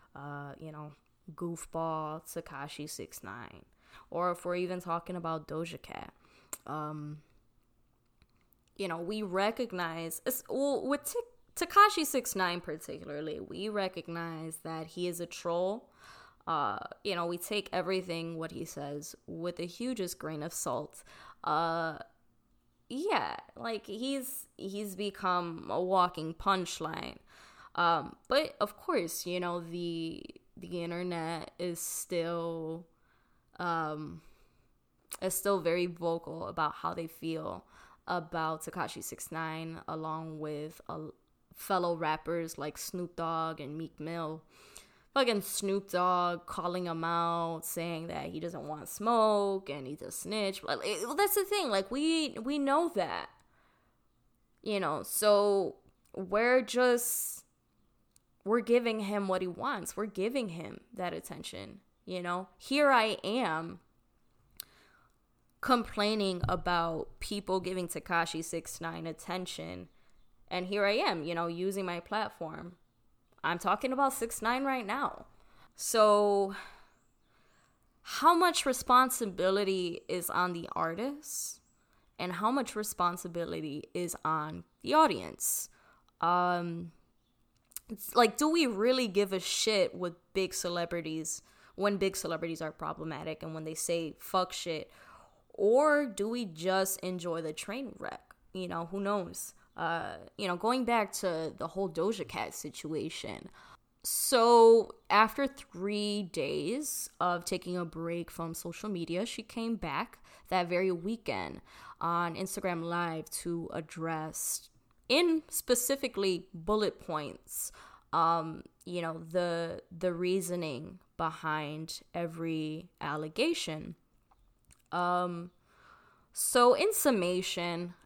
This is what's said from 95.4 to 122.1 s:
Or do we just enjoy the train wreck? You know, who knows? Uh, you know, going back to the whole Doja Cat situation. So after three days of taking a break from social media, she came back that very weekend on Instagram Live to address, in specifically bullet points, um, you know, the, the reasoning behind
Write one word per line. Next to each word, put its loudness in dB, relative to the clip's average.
Or 6
do -2
we -2
just 2
enjoy -2
the -4
train -8
wreck? -10
You -4
know, -4
who -4
knows? -2
Uh, -2
you -2
know, 0
going 2
back 2
to -2
the -4
whole -2
Doja 0
Cat -6
situation. -6
So 10
after 6
three -4
days -2
of 0
taking -4
a -2
break -6
from -6
social -10
media, -2
she -8
came -4
back -6
that 2
very 2
weekend -4
on 0
Instagram -2
Live -2
to -4
address, -4
in 6
specifically 0
bullet 0
points, -6
um, 4
you -4
know, -4
the, 0
the 2
reasoning -2
behind -4